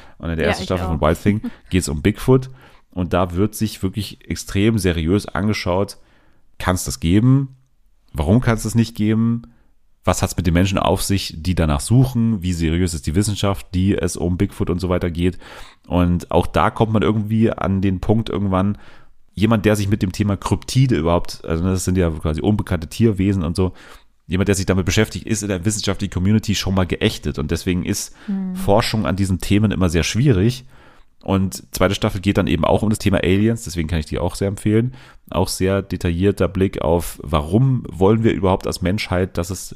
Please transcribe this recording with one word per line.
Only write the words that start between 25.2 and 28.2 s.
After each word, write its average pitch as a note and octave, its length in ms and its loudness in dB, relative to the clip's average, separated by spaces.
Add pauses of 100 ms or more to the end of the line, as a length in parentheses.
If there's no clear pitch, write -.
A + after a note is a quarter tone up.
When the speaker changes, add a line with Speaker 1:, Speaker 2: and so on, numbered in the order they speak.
Speaker 1:
ist G#2 160 -2
in G2+ 60 -4
der F#2 160 -2
wissenschaftlichen G2+ 480 -2
Community G2+ 420 2
schon - 180 -2
mal F2+ 140 2
geächtet. - 500 -2
Und D2 140 -4
deswegen F2 340 -2
ist - 300 -6 (100)